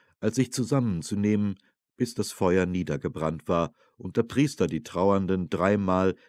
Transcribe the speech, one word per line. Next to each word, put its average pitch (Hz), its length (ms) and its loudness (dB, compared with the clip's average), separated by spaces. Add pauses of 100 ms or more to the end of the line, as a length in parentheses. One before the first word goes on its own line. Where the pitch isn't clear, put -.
(200)
als 107 160 -2
sich 127 160 0
zusammenzunehmen, 104 1040 0 (400)
bis 120 200 -2
das - 180 -4
Feuer 92 320 2
niedergebrannt 80 800 -4
war 85 240 0 (240)
und - 220 -8
der 120 60 4
Priester 127 440 0
die 80 160 -6
Trauernden 95 680 0
dreimal 92 640 2 (140)